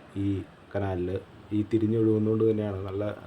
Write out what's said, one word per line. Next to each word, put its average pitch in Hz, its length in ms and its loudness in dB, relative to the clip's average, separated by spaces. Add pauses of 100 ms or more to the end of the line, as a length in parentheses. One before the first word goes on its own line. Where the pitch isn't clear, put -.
(160)
ഈ 98 260 -2 (340)
കനാലിൽ. 95 440 -2 (320)
ഈ 104 120 0 (100)
തിരിഞ്ഞൊഴുകുന്നതുകൊണ്ട് 110 760 4
തന്നെയാണ് 104 360 -2
നല്ല 101 240 -4 (160)